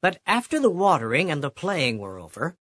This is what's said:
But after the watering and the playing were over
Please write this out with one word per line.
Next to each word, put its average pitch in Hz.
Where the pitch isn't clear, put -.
But 180
after 240
the 262
watering 170
and 143
the 143
playing 135
were 95
over 110